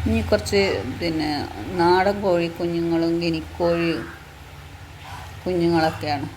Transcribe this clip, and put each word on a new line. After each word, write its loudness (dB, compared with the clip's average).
ഇനി 2
കുറച്ച് 4
പിന്നെ -2
നാടൻ 6
കോഴി 4
കുഞ്ഞുങ്ങളും 2
ഗിനിക്കോഴി 0
കുഞ്ഞുങ്ങളൊക്കെയാണ്. 2